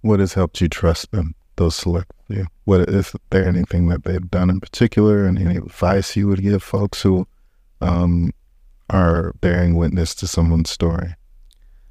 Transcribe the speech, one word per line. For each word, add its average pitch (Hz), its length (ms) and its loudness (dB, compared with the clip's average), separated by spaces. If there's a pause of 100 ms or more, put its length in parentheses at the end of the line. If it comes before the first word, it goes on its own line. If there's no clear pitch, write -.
What 107 180 2
has 95 140 0
helped 92 280 -2
you 87 60 4
trust - 440 -2
them, 82 220 -4 (220)
those 85 200 0
select 90 360 -4 (160)
few? - 180 -6 (200)
What, 92 160 4
is - 340 -2 (140)
there 92 180 2
anything 87 400 0
that 85 160 -2
they've 90 260 -4
done 90 200 0
in 92 100 0
particular 104 680 2
and 92 140 0
any 90 180 0
advice - 580 -2
you 101 120 0
would 98 140 0
give 98 200 0
folks 101 400 -4
who, 95 260 2 (540)
um, 87 500 0 (580)
are 85 520 2
bearing 87 340 2
witness 85 400 0
to 95 120 -8
someone's 82 420 0
story? 87 460 -4 (760)